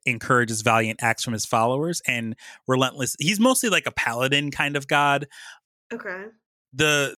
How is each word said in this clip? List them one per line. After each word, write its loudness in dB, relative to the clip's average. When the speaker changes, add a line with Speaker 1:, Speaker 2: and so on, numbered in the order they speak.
Speaker 1:
encourages 0
valiant 2
acts 0
from -4
his -4
followers 0
and -4
relentless. 0
He's 0
mostly, 4
like, 2
a -4
paladin 0
kind -2
of -6
god. 2
Speaker 2:
Okay. -10
Speaker 1:
The 2